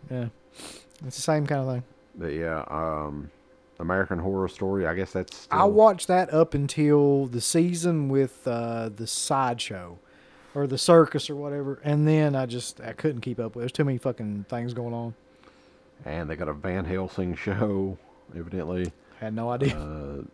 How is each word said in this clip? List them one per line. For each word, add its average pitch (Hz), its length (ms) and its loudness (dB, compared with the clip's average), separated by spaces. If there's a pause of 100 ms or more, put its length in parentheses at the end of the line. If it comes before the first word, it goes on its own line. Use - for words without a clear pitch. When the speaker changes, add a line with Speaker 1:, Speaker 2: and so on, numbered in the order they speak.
(120)
Speaker 1:
Yeah. 123 160 -4 (760)
It's 127 100 -10
the 135 80 -10
same 151 240 2
kind 135 200 -2
of 131 60 -2
thing. 123 100 -4 (320)
Speaker 2:
But 82 180 -6
yeah, 80 360 -2
um, 76 640 -4 (480)
American 95 400 0
Horror 95 280 0
Story, 95 380 -2
I 80 80 0
guess 95 180 -4
that's - 400 -8
Speaker 1:
I 147 60 2
Speaker 2:
still 196 140 6
Speaker 1:
watched 208 360 8
that 180 260 2
up 160 200 6
until 143 720 4
the 120 160 -4
season 170 680 2
with, 135 400 0
uh, 117 480 -2
the 110 120 -8
sideshow 113 880 -2 (580)
or 143 120 0
the 131 100 -2
circus 165 520 6
or 147 60 -8
whatever, 143 480 -6
and 147 240 4
then 151 280 4
I 131 100 0
just, 120 340 -6
I 113 140 -12
couldn't 131 280 -2
keep 123 180 -6
up 113 160 -6
with - 20 -12
it. 120 60 -8
There's 127 80 -4
too 156 120 0
many 135 140 0
fucking 104 500 -6
things 120 280 -6
going 120 180 -6
on. 117 220 -8 (880)
Speaker 2:
And 78 240 -6
they 80 60 -6
got 78 120 -4
a 76 60 -2
Van 90 320 -4
Helsing 92 500 -2
show, 98 600 -2 (400)
evidently. 87 560 -4 (260)
Speaker 1:
Had 110 140 -8
no 113 160 -4
idea. 127 260 0
Speaker 2:
Uh, 143 460 -10 (120)